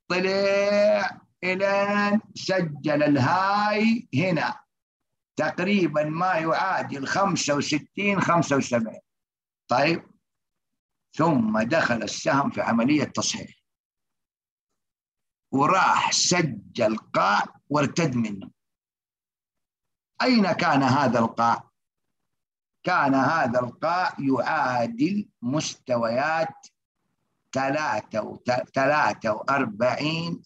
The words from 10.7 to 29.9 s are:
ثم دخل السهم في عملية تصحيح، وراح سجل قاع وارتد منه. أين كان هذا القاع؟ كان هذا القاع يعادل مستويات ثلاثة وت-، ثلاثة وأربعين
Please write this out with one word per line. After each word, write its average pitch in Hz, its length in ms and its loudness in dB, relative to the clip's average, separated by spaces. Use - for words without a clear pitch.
ثم 117 480 2
دخل 120 420 0
السهم 135 480 -2
في 104 100 -4
عملية 117 420 2
تصحيح، - 600 -6
وراح 147 600 2
سجل 117 840 -2
قاع 190 460 0
وارتد 143 460 0
منه. 104 360 -4
أين 226 300 2
كان 151 320 2
هذا 127 360 2
القاع؟ 117 520 0
كان 143 320 2
هذا 135 440 0
القاع 160 600 -2
يعادل 135 1120 -2
مستويات 131 1300 -4
ثلاثة 131 680 -4
وت-، 107 520 -4
ثلاثة 135 600 0
وأربعين 135 1120 -2